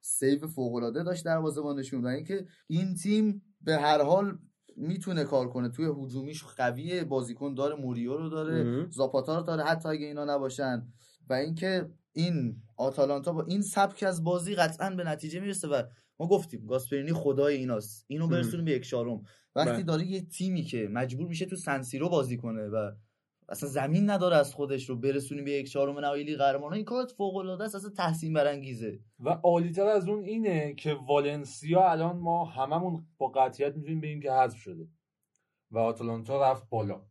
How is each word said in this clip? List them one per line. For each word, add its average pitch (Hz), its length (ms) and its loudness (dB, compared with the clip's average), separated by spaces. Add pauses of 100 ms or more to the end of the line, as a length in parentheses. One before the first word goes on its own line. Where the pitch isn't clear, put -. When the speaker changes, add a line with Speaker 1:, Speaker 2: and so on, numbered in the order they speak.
Speaker 1:
سیو 143 400 0
فوق‌العاده 120 560 -4
داشت 170 220 -4
دروازه‌بانشون. 147 800 -2
و - 20 -2
اینکه 160 400 -4 (200)
این 185 280 0
تیم 208 480 2 (180)
به 156 160 2
هر 151 260 6
حال 190 360 4 (380)
می‌تونه 165 480 -2
کار 131 240 2
کنه، 123 200 -2
توی 151 180 -4 (120)
هجومیش 135 460 -8
قویه، 143 600 -2
بازیکن 131 500 -4
داره، 139 200 -2
موریو 127 420 -4
رو 160 120 -4
داره، 160 340 -2
Speaker 2:
مهم. 131 280 -2
Speaker 1:
زاپاتا 135 480 0
رو 170 40 -2
داره، 165 200 -2
حتی 165 260 0
اگه 147 180 -2
اینا 147 180 -6
نباشن. 135 640 -2 (420)
و - 40 0
اینکه 165 580 -2 (220)
این 147 440 0 (200)
آتالانتا 139 560 2
با 160 120 -2
این 185 180 0
سبک 196 440 2
از 170 180 0
بازی 175 300 0
قطعاً 170 360 2
به 185 140 -4
نتیجه 160 360 -4
میرسه 196 280 -4
و 135 140 2 (360)
ما 170 100 -4
گفتیم - 380 0
گاسپرینی 139 460 -2
خدای 143 440 2
ایناست، 123 520 -4
اینو 156 180 -2
Speaker 2:
مهم. 165 80 2
Speaker 1:
برسونیم 165 300 0
به 160 80 2
یک 123 160 -2
چهارم. 120 340 -2 (340)
وقتی 139 160 2
Speaker 2:
بله. 117 100 0
Speaker 1:
داره 160 240 0
یه 185 200 -4
تیمی 185 360 -2
که 113 300 -4
مجبور 127 360 -4
می‌شه 170 180 -4
تو 185 100 -8
سنسیرو 139 520 -4
بازی 131 280 2
کنه 113 320 -6
و 104 220 -2 (580)
اصلاً - 200 -6
زمین 151 420 2
نداره 180 260 4
از 143 180 4
خودش 135 340 -2
رو 127 80 -4
برسونیم 139 480 -2
به 143 60 -4
یک 139 200 -2
چهارم 139 280 0
نهایی 143 260 -2
لیگ 147 140 -4
قهرمانان، 139 340 2
این 214 120 -2
کارت 247 260 -2
فوق‌العاده 190 540 -4
است، 208 100 -8
اصلاً 196 160 -8
تحسین 160 420 0
برانگیزه. 135 680 0 (200)
Speaker 3:
و 123 80 -2
عالی‌تر 175 580 4
از 202 220 4
اون 208 160 0
اینه 180 500 0
که 151 200 -2 (140)
والنسیا 147 840 4
الان 165 260 2
ما 170 280 0
هممون 160 600 -2 (120)
با 135 100 0
قطعیت 135 480 2
می‌تونیم 156 240 -4
بگیم 151 200 -6
که 135 120 -2
حذف 127 260 4
شده 82 300 -14 (840)
و 107 80 -2
آتالانتا 117 720 2
رفت 127 200 -2
بالا. 104 400 -2